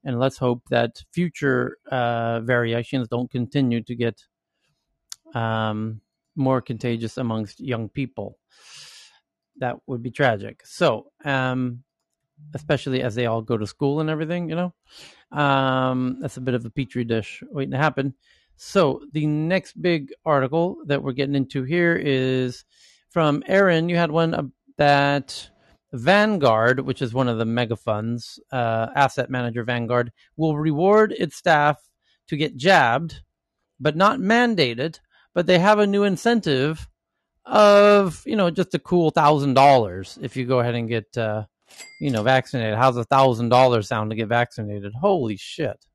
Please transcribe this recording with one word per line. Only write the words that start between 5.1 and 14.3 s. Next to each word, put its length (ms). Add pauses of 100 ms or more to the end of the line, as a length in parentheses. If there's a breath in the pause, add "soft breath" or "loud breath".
um, 680 (360)
more 240
contagious 560
amongst 420
young 300
people. 500 (1200 loud breath)
That 180 (100)
would 160
be 80
tragic. 560
So, 440 (140)
um, 580 (720)
especially 480
as 120
they 100
all 160
go 160
to 100
school 340
and 100
everything, 400